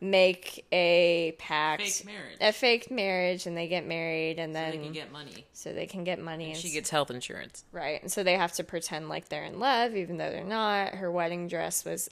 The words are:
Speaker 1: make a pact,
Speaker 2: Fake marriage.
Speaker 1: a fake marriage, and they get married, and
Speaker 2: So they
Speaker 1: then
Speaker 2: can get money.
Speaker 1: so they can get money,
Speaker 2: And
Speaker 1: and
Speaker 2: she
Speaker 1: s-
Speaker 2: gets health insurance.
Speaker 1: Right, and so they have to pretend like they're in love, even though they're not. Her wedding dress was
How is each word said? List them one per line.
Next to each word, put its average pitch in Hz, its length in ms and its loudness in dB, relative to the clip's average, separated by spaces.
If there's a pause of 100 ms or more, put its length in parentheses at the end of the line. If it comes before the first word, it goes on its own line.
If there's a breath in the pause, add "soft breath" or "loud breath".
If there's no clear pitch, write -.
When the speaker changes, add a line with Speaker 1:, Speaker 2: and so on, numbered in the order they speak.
Speaker 1:
make 185 720 4
a 170 680 6
pact, 156 440 0
Speaker 2:
Fake 196 220 -4
marriage. 196 360 -14
Speaker 1:
a 214 120 6
fake 233 380 2
marriage, 185 560 0
and 170 100 -4
they 170 100 -4
get 170 180 -2
married, 165 540 -2
and 160 160 -6
Speaker 2:
So 160 40 -2
they 160 120 -2
Speaker 1:
then 156 120 -6
Speaker 2:
can 156 100 -8
get 151 180 -10
money. 139 420 -16
Speaker 1:
so - 200 -12
they 160 140 -6
can 180 160 -8
get 180 160 -4
money, 165 260 -8
Speaker 2:
And 160 80 -8
Speaker 1:
and 160 80 -8
Speaker 2:
she 175 80 -6
Speaker 1:
s- 151 60 -6
Speaker 2:
gets - 160 -4
health 147 200 2
insurance. - 600 -10
Speaker 1:
Right, 151 300 -4
and 190 100 -8
so 208 120 -2
they 180 120 6
have 175 180 0
to 170 100 -4
pretend 160 460 -6
like 156 200 -8
they're 151 140 -6
in 160 160 -10
love, 240 360 2
even 175 220 -4
though 156 140 -2
they're - 120 -6
not. 208 520 0
Her 190 160 -2
wedding 175 360 -2
dress 165 380 -2
was 170 260 -6